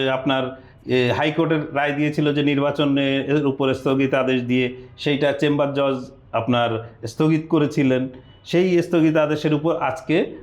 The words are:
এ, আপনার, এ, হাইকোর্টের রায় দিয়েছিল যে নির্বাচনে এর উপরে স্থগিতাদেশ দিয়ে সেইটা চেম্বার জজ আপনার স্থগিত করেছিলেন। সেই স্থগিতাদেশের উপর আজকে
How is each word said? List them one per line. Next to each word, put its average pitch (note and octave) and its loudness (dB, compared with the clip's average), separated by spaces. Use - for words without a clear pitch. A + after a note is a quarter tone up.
এ, C3+ 0
আপনার, C3 -2
এ, B2 2
হাইকোর্টের D3+ 0
রায় C#3+ 0
দিয়েছিল D3 0
যে C#3+ 0
নির্বাচনে C#3 0
এর C#3 0
উপরে C3+ 0
স্থগিতাদেশ C3 0
দিয়ে B2 0
সেইটা C#3+ 0
চেম্বার C#3+ 0
জজ C3+ -2
আপনার A#2 0
স্থগিত D#3 0
করেছিলেন। C3+ 2
সেই F3 2
স্থগিতাদেশের D#3 2
উপর D3+ -2
আজকে D3+ -2